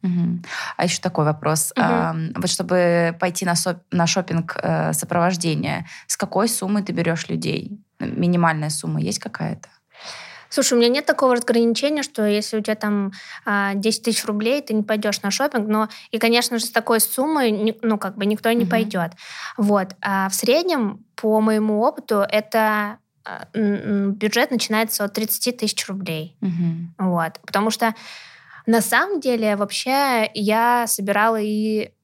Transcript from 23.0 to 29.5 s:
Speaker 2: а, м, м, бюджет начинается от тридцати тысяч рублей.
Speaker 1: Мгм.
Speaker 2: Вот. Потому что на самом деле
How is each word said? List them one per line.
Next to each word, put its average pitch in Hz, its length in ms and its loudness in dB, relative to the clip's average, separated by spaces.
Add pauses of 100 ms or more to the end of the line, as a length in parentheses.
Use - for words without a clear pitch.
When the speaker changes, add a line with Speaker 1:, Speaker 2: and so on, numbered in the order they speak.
Speaker 2:
а, - 300 -14
м, 220 80 0 (460)
м, 196 60 -2
бюджет 214 360 0
начинается 220 540 -2
от 202 100 -6
тридцати 220 380 -2
тысяч 220 360 -4
рублей. 170 520 -8
Speaker 1:
Мгм. 170 580 -2
Speaker 2:
Вот. 170 480 -2
Потому 208 240 0
что 220 240 0 (720)
на 226 160 4
самом 311 380 0
деле 226 360 0